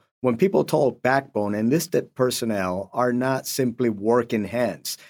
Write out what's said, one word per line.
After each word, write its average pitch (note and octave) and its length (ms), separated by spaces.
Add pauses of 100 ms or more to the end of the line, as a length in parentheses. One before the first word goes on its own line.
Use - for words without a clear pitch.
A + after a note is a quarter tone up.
(220)
when B2 160
people F3+ 260
talk C#3+ 400
backbone, B2+ 500
enlisted B2 600
personnel G2+ 760
are B2 220
not C3 320
simply B2 440
working A2+ 560
hands. G#2 520 (120)